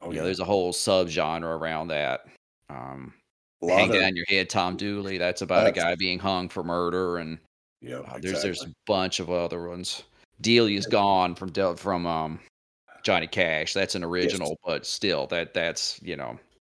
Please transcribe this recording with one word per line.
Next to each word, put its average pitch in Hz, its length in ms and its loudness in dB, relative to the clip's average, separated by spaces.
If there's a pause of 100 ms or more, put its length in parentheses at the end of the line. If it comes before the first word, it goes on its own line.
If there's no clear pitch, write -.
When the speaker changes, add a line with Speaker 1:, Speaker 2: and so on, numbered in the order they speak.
Speaker 1:
Oh, 87 80 -10
Speaker 2:
you 85 80 -6
know, 78 40 -4
Speaker 1:
yeah. - 40 -4
Speaker 2:
there's 92 160 -2
a 90 40 -4
whole 92 280 2
subgenre 85 680 2 (180)
around 80 280 -4
that. 73 380 -2 (440)
Um, 67 440 -12 (500)
Speaker 1:
A 85 40 0
Speaker 2:
Hang 92 220 6
Speaker 1:
lot - 60 4
of 92 60 6
Speaker 2:
Down 95 140 4
Your 85 120 -6
Head, 95 220 2
Tom 92 260 2
Dooley, 98 420 -4
that's 87 240 0
about 87 220 4
a 90 80 6
Speaker 1:
That's 85 120 -2
Speaker 2:
guy 87 120 2
being 90 240 -2
hung 92 300 -2
for 92 140 -6
murder, 87 540 0
and, 80 220 -8 (420)
Speaker 1:
Yep, - 260 -10
Speaker 2:
uh, 64 120 -12
there's, 95 240 -2
there's 92 180 -2
Speaker 1:
exactly. 85 100 -12
Speaker 2:
a - 200 -20
bunch 92 300 0
of 82 100 -8
other 87 380 -2
ones. 87 340 -8 (380)
Delia's 110 440 6
Speaker 1:
Yeah. - 60 -4
Speaker 2:
Gone 95 440 4
from 92 160 -10
Del-, 92 260 2
from, 90 280 -2
um, 80 340 -2 (640)
Johnny 87 240 2
Cash, 82 460 0
that's 95 220 0
an 95 60 -4
Speaker 1:
Yes. 85 80 -4
Speaker 2:
original, 87 560 0
but 78 200 -2
still, 76 420 -2
that, 85 260 -4
that's, - 500 -2
you 85 120 -6
know. 65 220 -8 (360)